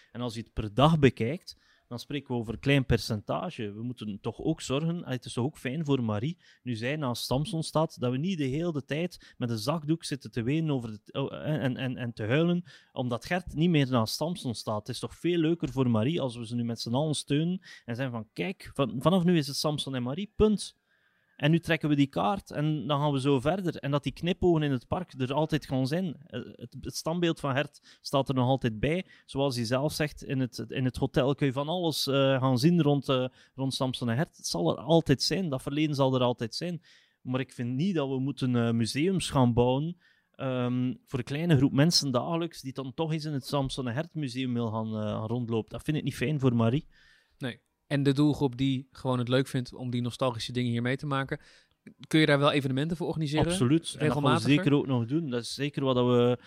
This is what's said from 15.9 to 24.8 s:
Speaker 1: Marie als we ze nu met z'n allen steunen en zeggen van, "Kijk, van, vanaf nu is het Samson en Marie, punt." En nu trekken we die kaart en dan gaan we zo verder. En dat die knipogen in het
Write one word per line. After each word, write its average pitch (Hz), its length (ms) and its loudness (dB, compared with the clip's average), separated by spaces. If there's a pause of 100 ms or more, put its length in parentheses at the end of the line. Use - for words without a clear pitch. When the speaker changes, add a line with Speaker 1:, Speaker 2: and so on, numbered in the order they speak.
Speaker 1:
Marie 117 300 2
als 123 160 -4
we 120 100 -10
ze 117 80 -8
nu 120 100 -2
met 117 160 -6
z'n 117 140 -4
allen 151 200 0
steunen 165 460 -2 (240)
en 120 120 -6
zeggen 127 180 -4
van, 110 180 -8
"Kijk, - 420 -8
van, 110 240 0
vanaf 170 260 4
nu 175 120 6
is 143 100 2
het 139 100 -8
Samson 147 380 -4
en 123 80 -2
Marie, 151 340 -6
punt." 214 440 2 (560)
En 147 140 2
nu 165 100 6
trekken 160 280 0
we 147 60 4
die 139 120 6
kaart 196 440 -2
en 151 360 -2
dan 143 140 2
gaan 147 120 2
we 135 80 0
zo 135 200 4
verder. 170 360 -2
En 143 140 -6
dat 143 120 0
die 135 100 -2
knipogen 170 500 2
in 147 80 0
het 127 160 -2